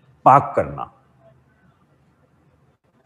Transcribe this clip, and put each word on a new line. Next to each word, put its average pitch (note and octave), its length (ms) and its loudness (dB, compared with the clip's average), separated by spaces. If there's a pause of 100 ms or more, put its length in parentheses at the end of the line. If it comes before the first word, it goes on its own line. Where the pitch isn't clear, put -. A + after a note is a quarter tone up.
(260)
पाक C3+ 300 4
करना, C#2+ 360 -8 (2250)